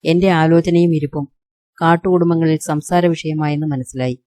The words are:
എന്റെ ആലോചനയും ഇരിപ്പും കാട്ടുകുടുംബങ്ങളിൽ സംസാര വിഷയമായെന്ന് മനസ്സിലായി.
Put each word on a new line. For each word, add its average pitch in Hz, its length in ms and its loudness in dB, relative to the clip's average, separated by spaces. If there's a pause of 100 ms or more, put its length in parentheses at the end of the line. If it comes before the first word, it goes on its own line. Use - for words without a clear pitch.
എന്റെ 175 260 2
ആലോചനയും 170 640 2
ഇരിപ്പും 143 320 -6 (540)
കാട്ടുകുടുംബങ്ങളിൽ 170 760 2
സംസാര 175 480 -2
വിഷയമായെന്ന് 156 600 -2
മനസ്സിലായി. 127 600 -6